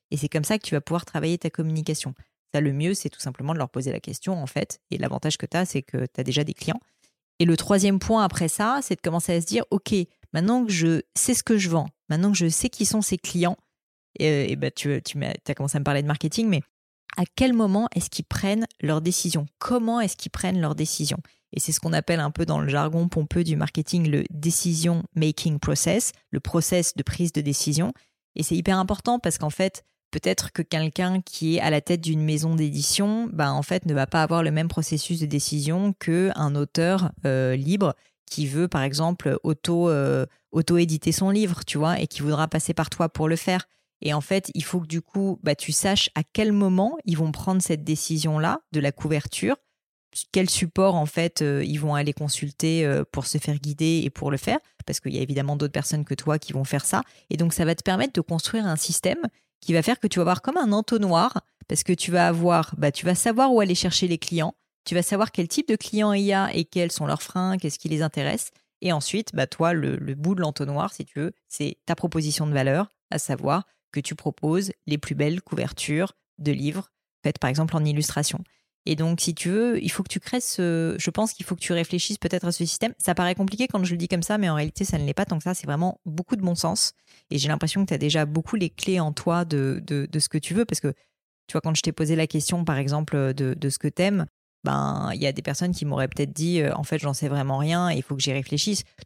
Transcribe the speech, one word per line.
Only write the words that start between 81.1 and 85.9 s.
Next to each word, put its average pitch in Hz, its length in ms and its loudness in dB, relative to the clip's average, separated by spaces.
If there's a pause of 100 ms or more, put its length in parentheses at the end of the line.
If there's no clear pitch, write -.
qu'il - 140 -12
faut 180 100 -4
que - 60 -12
tu - 100 -4
réfléchisses 175 460 -2
peut-être 180 280 -2
à 175 60 0
ce 175 140 -2
système. 226 320 -2
Ça 175 180 0
paraît 180 200 2
compliqué 202 320 -2
quand 202 180 -2
je 175 60 -2
le 175 60 -2
dis 170 120 -4
comme 170 140 0
ça, 214 140 0
mais 196 120 2
en 156 60 2
réalité, 151 280 -2
ça 180 140 -2
ne 147 80 0
l'est 143 80 0
pas 202 120 0
tant 170 120 -2
que 151 60 -4
ça. 180 100 -2
C'est 156 140 -6
vraiment 156 380 -2